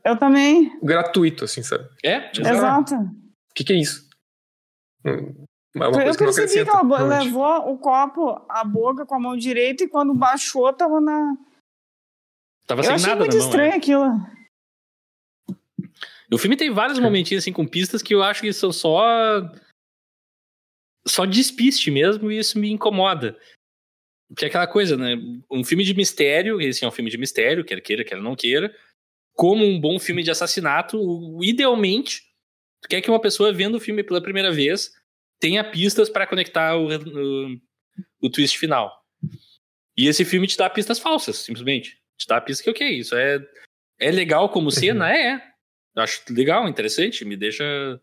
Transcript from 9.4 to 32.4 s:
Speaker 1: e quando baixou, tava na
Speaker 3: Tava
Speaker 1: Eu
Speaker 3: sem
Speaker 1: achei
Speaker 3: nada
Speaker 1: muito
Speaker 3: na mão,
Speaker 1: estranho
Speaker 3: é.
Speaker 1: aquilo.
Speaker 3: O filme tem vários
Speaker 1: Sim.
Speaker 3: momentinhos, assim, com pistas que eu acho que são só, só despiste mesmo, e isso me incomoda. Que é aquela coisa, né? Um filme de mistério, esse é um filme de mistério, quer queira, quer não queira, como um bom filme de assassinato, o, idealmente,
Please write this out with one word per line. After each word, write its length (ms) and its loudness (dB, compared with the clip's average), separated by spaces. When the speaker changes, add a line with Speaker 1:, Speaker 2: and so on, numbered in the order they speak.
Speaker 1:
e 40 0
quando 280 0
baixou, 580 2
tava 260 0
na 380 0
Speaker 3:
Tava 160 -2
Speaker 1:
Eu 40 2
Speaker 3:
sem 100 2
Speaker 1:
achei 140 0
Speaker 3:
nada 100 0
Speaker 1:
muito 140 2
Speaker 3:
na 60 6
mão, 80 2
Speaker 1:
estranho 260 4
Speaker 3:
é. 40 0
Speaker 1:
aquilo. 280 2
Speaker 3:
O 60 2
filme 200 2
tem 140 0
vários 260 0
Speaker 1:
Sim. 60 2
Speaker 3:
momentinhos, 400 2
assim, 100 -6
com 120 -2
pistas 360 -2
que 120 -2
eu 80 6
acho 200 0
que 100 -2
são 200 -2
só, 300 2
só 180 0
despiste 640 2
mesmo, 420 2
e 60 -4
isso 220 -2
me 100 0
incomoda. 680 0
Que 100 -6
é 40 -2
aquela 180 0
coisa, 300 2
né? 180 -2
Um 140 -2
filme 220 0
de 80 0
mistério, 680 0
esse 240 -4
é 40 -2
um 40 -6
filme 180 -6
de 80 -6
mistério, 460 -2
quer 180 -8
queira, 220 -4
quer 180 -12
não 140 -8
queira, 400 -2
como 300 2
um 160 2
bom 200 0
filme 220 -4
de 100 -2
assassinato, 680 -2
o, 440 -6
idealmente, 800 0